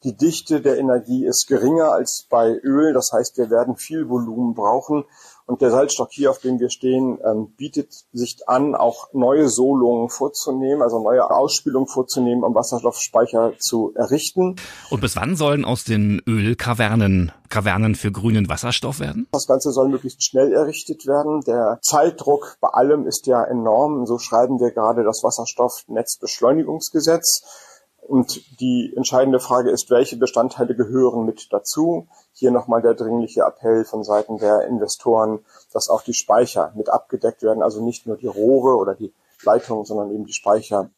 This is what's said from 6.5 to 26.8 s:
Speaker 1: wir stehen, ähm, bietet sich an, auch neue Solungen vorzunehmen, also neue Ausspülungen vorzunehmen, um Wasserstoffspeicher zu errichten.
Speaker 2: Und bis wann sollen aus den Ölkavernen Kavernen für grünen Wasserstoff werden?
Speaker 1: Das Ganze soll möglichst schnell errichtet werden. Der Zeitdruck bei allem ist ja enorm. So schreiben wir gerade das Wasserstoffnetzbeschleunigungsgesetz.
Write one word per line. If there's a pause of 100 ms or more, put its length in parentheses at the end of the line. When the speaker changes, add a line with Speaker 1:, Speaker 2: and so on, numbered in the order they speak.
Speaker 1:
wir
stehen,
ähm,
bietet (220)
sich
an,
auch
neue
Solungen
vorzunehmen,
also
neue
Ausspülungen
vorzunehmen,
um
Wasserstoffspeicher
zu
errichten. (340)
Speaker 2:
Und
bis
wann
sollen
aus
den
Ölkavernen (180)
Kavernen
für
grünen
Wasserstoff
werden?
Speaker 1:
Das
Ganze
soll
möglichst
schnell
errichtet
werden.
Der
Zeitdruck
bei
allem
ist
ja
enorm.
So
schreiben
wir
gerade
das
Wasserstoffnetzbeschleunigungsgesetz. (680)